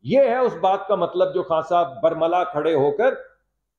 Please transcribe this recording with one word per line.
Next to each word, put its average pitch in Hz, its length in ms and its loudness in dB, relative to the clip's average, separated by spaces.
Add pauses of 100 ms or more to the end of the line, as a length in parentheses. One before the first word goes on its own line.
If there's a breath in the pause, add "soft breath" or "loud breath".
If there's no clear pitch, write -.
यह 254 240 4
है 247 120 0
उस 233 140 0
बात 190 340 0
का 202 60 4
मतलब 180 380 0
जो 180 100 -2
खान 160 180 0
साहब 175 420 -2
बरमला 165 400 0
खड़े 160 300 -2
होकर 147 420 0 (640)